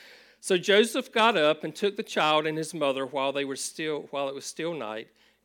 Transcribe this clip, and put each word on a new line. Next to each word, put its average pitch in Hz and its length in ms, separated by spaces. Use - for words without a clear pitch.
So 190 180
Joseph 220 540
got 220 260
up 156 260
and 156 120
took 202 220
the 220 40
child 156 460
and 156 100
his 156 160
mother 139 320
while 135 260
they 139 140
were 135 100
still, 156 540
while 139 180
it 139 60
was 139 120
still 165 280
night, 113 360